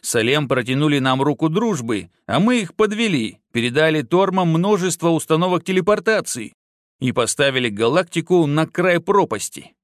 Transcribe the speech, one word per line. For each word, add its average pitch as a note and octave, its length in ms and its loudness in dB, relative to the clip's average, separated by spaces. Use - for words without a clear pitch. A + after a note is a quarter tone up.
Салем B2+ 480 0
протянули C3+ 520 0
нам C3 200 0
руку D3 280 0
дружбы, C#3+ 640 -2
а A2+ 120 -2
мы A#3+ 220 2
их F3+ 140 -8
подвели, G#3 640 -2
передали C#3+ 500 0
тормам F3+ 460 2
множество F3 600 0
установок E3 560 0
телепортации F#3 880 -2
и B2+ 120 0
поставили B2+ 560 0
галактику E3 800 0
на D3+ 200 0
край F3 340 0
пропасти. E3 840 -2